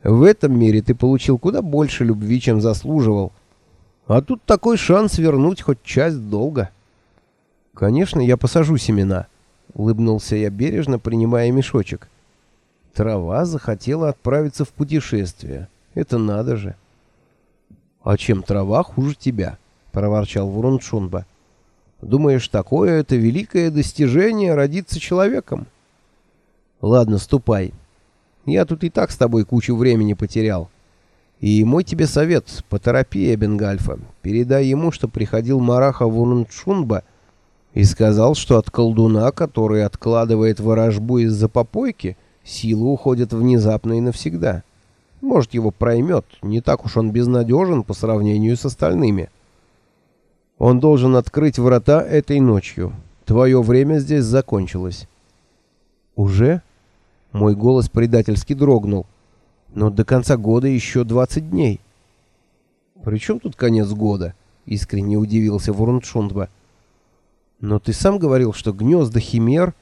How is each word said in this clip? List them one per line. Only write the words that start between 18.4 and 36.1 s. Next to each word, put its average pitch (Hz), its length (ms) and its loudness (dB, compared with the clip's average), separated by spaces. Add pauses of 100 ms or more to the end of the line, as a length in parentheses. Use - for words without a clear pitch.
трава 101 400 -2
хуже 143 340 -4
тебя?» 104 420 -6 (340)
проворчал 101 560 -2
Вурунчунба. 101 800 -4 (760)
«Думаешь, 135 480 0
такое 160 520 0
это 131 160 -2
великое 165 540 0
достижение 165 840 0
родиться 147 440 -2
человеком?» 196 680 -2 (1120)
«Ладно, 110 380 2
ступай. 101 560 -2 (720)
Я 175 180 2
тут 160 180 -6
и 175 60 -2
так - 220 -2
с - 80 -12
тобой 117 260 2
кучу 120 320 -2
времени 113 380 2
потерял. 104 560 -4 (680)
И 104 240 2
мой 147 200 2
тебе 160 220 -2
совет: 156 400 0 (240)
поторопи 117 640 0
Эбенгальфа. 104 640 -2 (240)
Передай 120 420 0
ему, 143 260 0
что - 160 -6
приходил 117 540 -2
Мараха 123 460 2
Вурунчунба 117 960 -2 (720)